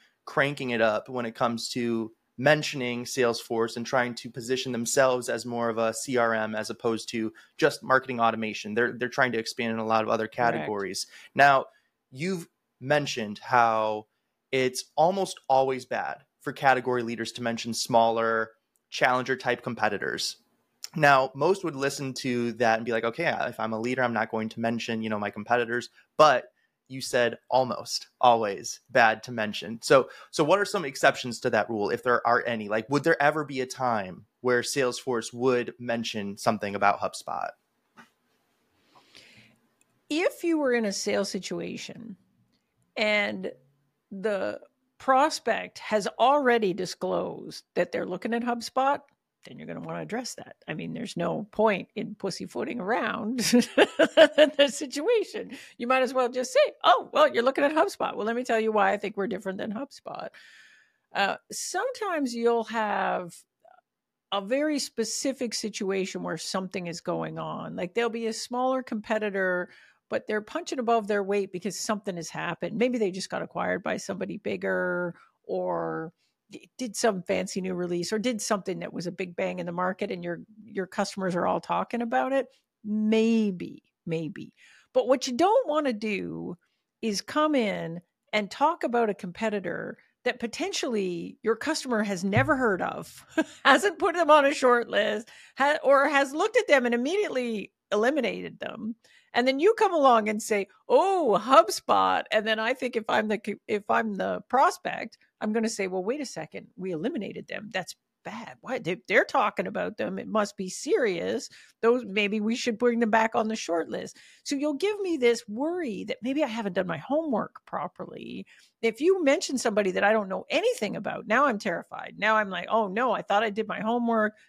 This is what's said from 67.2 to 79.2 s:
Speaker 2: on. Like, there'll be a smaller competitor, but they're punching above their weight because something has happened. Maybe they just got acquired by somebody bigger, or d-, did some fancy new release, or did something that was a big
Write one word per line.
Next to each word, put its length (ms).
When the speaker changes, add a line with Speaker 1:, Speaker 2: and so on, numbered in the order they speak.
Speaker 2:
on. 380
Like, 180
there'll 160
be 160
a 60
smaller 500
competitor, 880
but 160
they're 140
punching 380
above 280
their 160
weight 300
because 260
something 380
has 140
happened. 460
Maybe 220
they 120
just 200
got 120
acquired 400
by 160
somebody 400
bigger, 760
or 680
d-, 280
did 180
some 260
fancy 380
new 140
release, 380
or 60
did 220
something 380
that 140
was 140
a 60
big 240